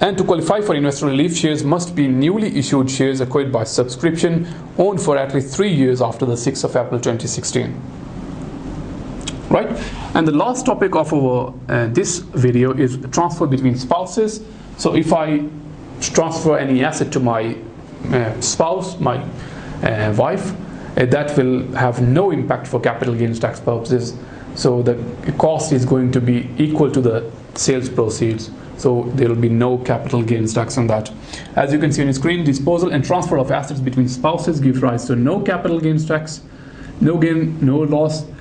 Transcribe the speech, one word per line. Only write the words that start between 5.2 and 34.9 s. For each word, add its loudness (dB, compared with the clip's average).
least -2
three 2
years 4
after 0
the 2
sixth -2
of -2
April 0
twenty -2
sixteen. -4
Right? 2
And 4
the 4
last 0
topic 2
of 2
our, 2
uh, 0
this 0
video 2
is 2
transfer 0
between 2
spouses. -2
So 0
if 2
I 2
transfer 2
any 2
asset -2
to 0
my, 0
uh, 0
spouse, -2
my, -2
uh, 0
wife, 0
uh, 4
that 2
will 2
have 0
no 4
impact -2
for -2
capital 0
gains 0
tax -2
purposes. 0
So 2
the 2
cost 2
is 4
going 2
to 2
be 0
equal 2
to 2
the 0
sales 0
proceeds. -2
So 0
there 4
will 2
be 4
no 4
capital -2
gains 0
tax -2
on 2
that. 0
As 2
you 2
can 2
see 0
on 2
your 2
screen, 0
disposal 2
and 2
transfer 0
of 0
assets -2
between 2
spouses 0
give 4
rise 0